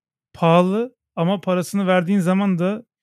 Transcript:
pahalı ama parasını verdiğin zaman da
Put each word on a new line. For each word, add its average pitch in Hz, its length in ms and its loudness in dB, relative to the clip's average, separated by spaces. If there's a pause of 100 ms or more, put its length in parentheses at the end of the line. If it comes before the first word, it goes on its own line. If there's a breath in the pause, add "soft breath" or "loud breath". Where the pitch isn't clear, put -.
(340)
pahalı 185 640 0 (200)
ama 180 260 -2
parasını 185 460 -4
verdiğin 185 320 2
zaman 185 400 0
da 202 240 -4 (200)